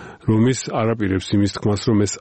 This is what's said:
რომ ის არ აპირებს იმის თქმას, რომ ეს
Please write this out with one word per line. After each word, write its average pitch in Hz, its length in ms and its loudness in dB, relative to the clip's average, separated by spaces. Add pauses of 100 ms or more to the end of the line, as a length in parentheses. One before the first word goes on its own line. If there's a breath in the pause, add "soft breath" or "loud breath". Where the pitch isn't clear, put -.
(220 loud breath)
რომ 110 220 2
ის 127 160 0 (100)
არ 113 200 0
აპირებს 95 420 -2
იმის 101 200 2
თქმას, 104 300 0
რომ 110 200 4
ეს 98 180 0